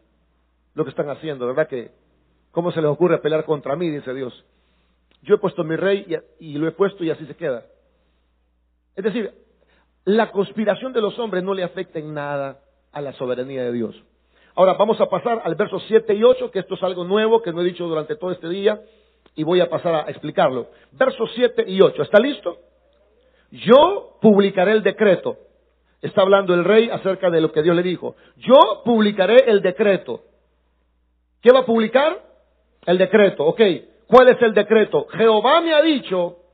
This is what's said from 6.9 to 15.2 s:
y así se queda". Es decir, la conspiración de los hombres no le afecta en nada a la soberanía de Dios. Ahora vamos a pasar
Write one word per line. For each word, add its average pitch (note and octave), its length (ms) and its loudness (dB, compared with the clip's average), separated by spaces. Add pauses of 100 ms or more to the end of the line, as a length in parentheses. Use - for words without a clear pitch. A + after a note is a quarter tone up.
y D#3+ 80 -2
así C#3 160 -10
se C#3+ 80 -16
queda". B2+ 300 -8 (1300)
Es G3 80 -10
decir, G#3+ 280 -6 (760)
la G#3+ 260 0
conspiración G3+ 600 -4
de B3 100 -4
los G3+ 180 -4
hombres F#3 240 -6
no G3 100 -4
le F#3+ 100 -6
afecta F3 360 -10
en D3+ 140 -12
nada C#3+ 480 -8 (300)
a D3 100 -12
la C#3 120 -10
soberanía B2+ 500 -8
de A#2+ 100 -6
Dios. A2 220 -6 (580)
Ahora F#3 200 2
vamos A3 280 0
a F#3+ 60 0
pasar A3 360 -4